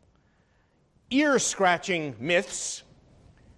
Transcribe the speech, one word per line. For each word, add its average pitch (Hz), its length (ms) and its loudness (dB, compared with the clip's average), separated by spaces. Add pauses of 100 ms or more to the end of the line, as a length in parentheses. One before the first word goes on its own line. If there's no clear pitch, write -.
(1080)
ear-scratching 185 1120 2
myths, - 640 -4 (760)